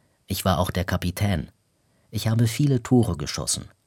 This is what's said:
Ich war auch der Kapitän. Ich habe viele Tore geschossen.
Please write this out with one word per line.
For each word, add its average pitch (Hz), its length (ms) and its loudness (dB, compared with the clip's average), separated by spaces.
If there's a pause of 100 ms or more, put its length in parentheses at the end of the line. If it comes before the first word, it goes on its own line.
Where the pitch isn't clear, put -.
(260)
Ich - 180 -4
war 90 140 2
auch 90 120 0
der 85 140 -2
Kapitän. 90 680 -2 (600)
Ich 110 180 -4
habe 113 180 4
viele 131 360 2
Tore 110 340 4
geschossen. - 520 -6 (180)